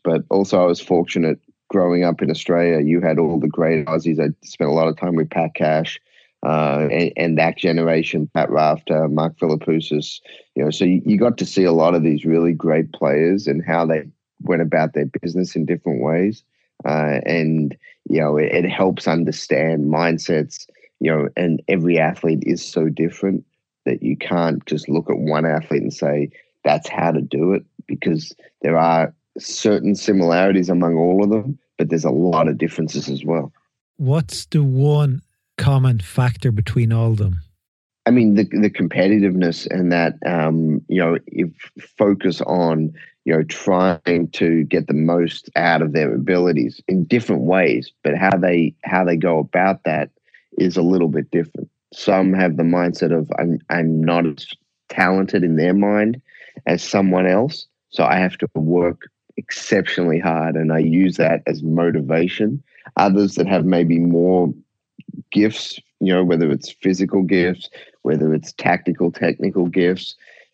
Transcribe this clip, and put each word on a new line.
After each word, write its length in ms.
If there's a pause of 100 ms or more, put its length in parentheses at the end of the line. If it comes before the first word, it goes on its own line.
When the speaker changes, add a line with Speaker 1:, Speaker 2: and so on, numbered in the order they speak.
Speaker 1:
But 260
also 320
I 40
was 160
fortunate 580 (300)
growing 340
up 180
in 100
Australia, 520
you 160
had 200
all 200
the 80
great 380
Aussies. 340
I 140 (120)
spent 240
a 40
lot 160
of 80
time 180
with 140
Pat 240
Cash, 460 (420)
uh, 480
and, 280
and 200
that 200
generation, 760
Pat 160
Rafter, 600
Mark 280
Philippoussis, 840 (340)
you 80
know, 80
so 140
you, 200
you 120
got 200
to 80
see 200
a 80
lot 200
of 100
these 200
really 300
great 400
players 520
and 200
how 200
they 180 (380)
went 200
about 320
their 140 (140)
business 360
in 80
different 360
ways. 420 (420)
Uh, 400
and, 500 (340)
you 120
know, 160
it, 160
it 160
helps 360
understand 800
mindsets, 840 (360)
you 100
know, 240
and 320
every 320
athlete 460
is 200
so 220
different 560 (420)
that 160
you 140
can't 500
just 220
look 220
at 80
one 280
athlete 360
and 120
say, 360 (340)
"That's 240
how 240
to 100
do 320
it," 100 (240)
because 460 (280)
there 160
are 360 (240)
certain 580
similarities 720
among 260
all 280
of 60
them, 280 (200)
but 120
there's 160
a 60
lot 360
of 100
differences 520
as 160
well. 260 (460)
Speaker 2:
What's 480
the 180
one 580 (360)
common 420
factor 520
between 400
all 200
of 60
them? 220 (640)
Speaker 1:
I 60
mean, 240
the, 80
the 260
competitiveness 1000
and 240
that, 240 (100)
um, 640
you 120
know, 180 (100)
if 220 (480)
focus 440
on, 520 (300)
you 100
know, 100
trying 880
to 320
get 220
the 60
most 600
out 260
of 120
their 200
abilities 720
in 180
different 380
ways, 480 (120)
but 140
how 200
they, 460
how 200
they 120
go 240
about 440
that 260 (480)
is 180
a 60
little 280
bit 220
different. 380 (220)
Some 420
have 220
the 80
mindset 540
of, 220
"I'm, 200 (120)
I'm 320
not 240
as 200 (420)
talented 540
in 120
their 180
mind 480 (460)
as 160
someone 420
else, 400 (240)
so 160
I 120
have 200
to 160
work 560 (280)
exceptionally 800
hard," 360
and 160
I 80
use 380
that 300
as 160
motivation. 960 (360)
Others 380
that 120
have 180
maybe 320
more 560 (800)
gifts, 480 (200)
you 140
know, 100
whether 280
it's 180
physical 540
gifts, 480 (320)
whether 320
it's 180
tactical, 580
technical 540
gifts, 500 (380)